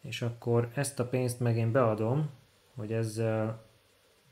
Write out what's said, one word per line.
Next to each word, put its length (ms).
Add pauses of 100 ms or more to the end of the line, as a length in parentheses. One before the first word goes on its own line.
És 220
akkor 520
ezt 240
a 100
pénzt 320
meg 160
én 160
beadom, 580 (440)
hogy 180
ezzel 760 (640)